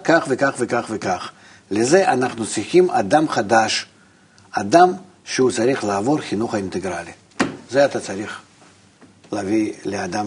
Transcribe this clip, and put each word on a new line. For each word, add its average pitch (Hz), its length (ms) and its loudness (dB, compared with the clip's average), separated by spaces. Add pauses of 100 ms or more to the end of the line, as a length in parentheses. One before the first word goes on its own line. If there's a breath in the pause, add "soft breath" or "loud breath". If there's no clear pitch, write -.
כך 160 240 4
וכך 135 300 0
וכך 117 320 -2
וכך. 95 400 -6 (400 soft breath)
לזה 131 420 4
אנחנו 120 340 -2
צריכים 165 440 2
אדם 147 380 2
חדש, 110 580 0 (640 soft breath)
אדם 180 420 4 (320)
שהוא 127 260 0
צריך 117 340 0
לעבור 104 340 0
חינוך 110 360 -4
האינטגרלי. 90 560 -6 (600)
זה 135 140 4
אתה - 160 -2
צריך 98 400 -10 (920)
להביא 107 400 -2 (120)
לאדם 101 420 -6